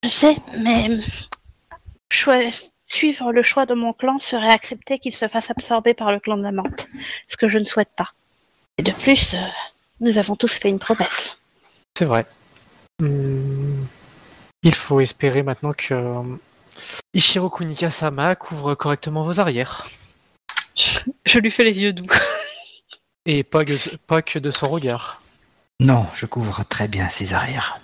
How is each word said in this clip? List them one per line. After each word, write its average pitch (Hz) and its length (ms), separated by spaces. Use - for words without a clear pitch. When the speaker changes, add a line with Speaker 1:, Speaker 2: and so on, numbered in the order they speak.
Speaker 1:
Je 247 60
sais, 294 280
mais 226 300
choi-, 254 400
suivre 277 460
le 240 120
choix 269 220
de 247 80
mon 233 200
clan 262 260
serait 226 320
accepter 233 480
qu'il - 160
se 226 120
fasse 220 220
absorber 233 440
par 214 180
le 202 80
clan 214 180
de 202 60
la 202 80
Menthe, - 360
ce - 100
que 233 100
je 208 100
ne 214 80
souhaite - 300
pas. - 140
Et - 60
de 190 80
plus, - 420
euh, 180 40
nous 233 160
avons 202 180
tous 226 180
fait - 160
une 196 100
promesse. - 580
Speaker 2:
C'est 180 80
vrai. 117 200
Hmm. 139 840
Il 165 120
faut - 240
espérer 135 440
maintenant 139 300
que, - 200
euh, 123 300
Ichiro 185 340
Kunika-sama 156 880
couvre 143 400
correctement 151 480
vos 170 160
arrières. 131 480
Speaker 1:
Je 240 140
lui 220 100
fais 240 140
les 208 180
yeux 202 120
doux. 180 120
Speaker 2:
Et 143 180
pas 156 220
que, 143 300
pas 160 140
que - 180
de 139 120
son 139 180
regard. 135 520
Speaker 3:
Non, 127 260
je - 100
couvre 107 400
très - 220
bien 98 220
ses 92 240
arrières. - 500